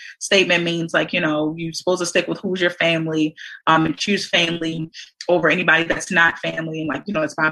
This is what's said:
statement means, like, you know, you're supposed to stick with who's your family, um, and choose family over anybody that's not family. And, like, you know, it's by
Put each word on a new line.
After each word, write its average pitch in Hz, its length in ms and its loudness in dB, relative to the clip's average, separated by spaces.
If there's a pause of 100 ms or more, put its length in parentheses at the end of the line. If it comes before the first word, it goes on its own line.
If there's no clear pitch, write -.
(200)
statement 175 460 2
means, 170 280 -2
like, 165 200 0
you 175 80 0
know, 156 360 0
you're 165 140 -6
supposed 180 300 -2
to 175 40 -2
stick 175 220 0
with 170 120 -4
who's 185 200 -4
your 175 100 2
family, 160 640 0 (320)
um, 160 200 6
and 156 120 -2
choose 196 300 -2
family 165 640 -2 (380)
over 170 200 4
anybody 165 360 2
that's - 260 -4
not 170 280 4
family. 165 420 -6
And, 156 80 -4
like, - 160 -6
you - 80 -6
know, 156 80 -2
it's 156 140 -4
by 156 160 0